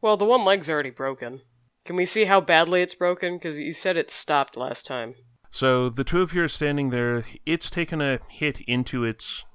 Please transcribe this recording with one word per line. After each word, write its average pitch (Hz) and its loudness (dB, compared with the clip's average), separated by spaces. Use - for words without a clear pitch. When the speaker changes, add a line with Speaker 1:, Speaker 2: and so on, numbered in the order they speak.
Speaker 1:
Well, 214 4
the 196 2
one 226 4
leg's 190 2
already 147 -2
broken. 131 -8
Can 175 -6
we 180 2
see 214 2
how 196 6
badly 170 4
it's 180 -2
broken? 180 -2
'Cause 160 -8
you 151 -8
said 180 0
it - -2
stopped - -2
last 127 -8
time. 123 -8
Speaker 2:
So 127 2
the 127 -2
two 175 2
of 175 -2
you 175 0
are 160 0
standing 143 0
there. 120 0
It's 165 -2
taken 165 -4
a 135 0
hit - -4
into 123 -2
its - -6